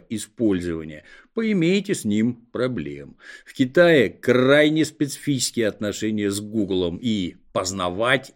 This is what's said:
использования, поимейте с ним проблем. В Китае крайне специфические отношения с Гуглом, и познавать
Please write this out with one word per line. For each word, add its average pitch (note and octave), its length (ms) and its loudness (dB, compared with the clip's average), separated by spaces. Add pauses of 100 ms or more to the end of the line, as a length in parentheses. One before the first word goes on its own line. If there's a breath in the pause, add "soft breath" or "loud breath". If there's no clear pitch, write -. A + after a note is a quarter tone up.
использования, F2 960 -4 (300 soft breath)
поимейте G3+ 600 0
с - 120 -6
ним A2 480 -2
проблем. D#2 640 -6 (280 loud breath)
В - 60 -20
Китае C3+ 560 4
крайне C#3+ 800 4
специфические C3+ 800 -4
отношения G#2 640 -2
с G2+ 80 -4
Гуглом, F#2+ 640 -2
и G#2+ 340 -2 (160)
познавать G2 840 -2